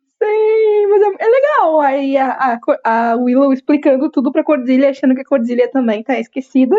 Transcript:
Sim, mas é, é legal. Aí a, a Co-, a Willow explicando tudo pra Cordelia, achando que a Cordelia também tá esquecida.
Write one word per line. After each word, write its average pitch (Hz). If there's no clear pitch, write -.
Sim, 427
mas 403
é, 403
é 440
legal. 466
Aí 277
a, 262
a 240
Co-, 277
a 233
Willow 247
explicando 294
tudo 269
pra 311
Cordelia, 269
achando 269
que 262
a -
Cordelia 240
também 226
tá 254
esquecida. 262